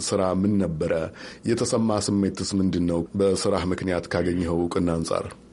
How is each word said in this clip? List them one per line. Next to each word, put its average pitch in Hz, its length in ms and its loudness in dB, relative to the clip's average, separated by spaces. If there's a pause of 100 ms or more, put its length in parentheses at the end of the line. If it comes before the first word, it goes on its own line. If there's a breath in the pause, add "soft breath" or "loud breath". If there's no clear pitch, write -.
ስራ 101 200 0 (140)
ምን 101 240 2
ነበረ? 85 340 0 (520 loud breath)
የተሰማ 113 560 0
ስሜትስ 98 540 0
ምንድን 90 320 2
ነው? 85 160 2 (120)
በስራህ 98 520 2
ምክንያት 90 420 -2
ካገኘኸው 87 500 0
እውቅና 87 340 0
አንጻር። 82 340 -2 (260)